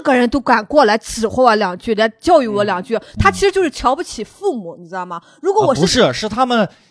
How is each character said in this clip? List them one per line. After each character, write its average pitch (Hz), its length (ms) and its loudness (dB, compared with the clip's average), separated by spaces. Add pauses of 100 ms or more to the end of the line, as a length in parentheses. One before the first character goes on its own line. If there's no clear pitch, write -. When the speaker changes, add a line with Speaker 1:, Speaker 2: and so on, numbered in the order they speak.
Speaker 1:
个 294 100 0
人 247 160 2
都 285 120 -2
敢 226 240 0
过 277 220 4
来 214 120 2
指 220 300 -6
挥 214 120 -2
我 240 140 6
两 185 240 -2
句， 226 160 -4
来 220 140 0 (120)
教 320 220 4
育 233 60 -4
我 208 160 -2
两 185 180 -4
句， 226 140 -6
Speaker 2:
嗯。 202 60 -4 (140)
Speaker 1:
他 381 140 2
其 262 160 0
实 381 60 2
就 370 100 0
是 320 80 0
瞧 254 240 -2
不 330 80 -8
起 226 220 -10
父 359 320 -6
母， 170 200 -12
你 170 120 -20
知 185 80 -12
道 180 100 -8
吗？ 170 140 -12 (200)
如 381 140 0
果 415 100 2
我 294 80 2
是 175 80 0
Speaker 2:
啊， - 20 2
不 180 40 4
是， 180 260 2
是 214 160 -6
他 226 160 0
们， 233 240 0 (220)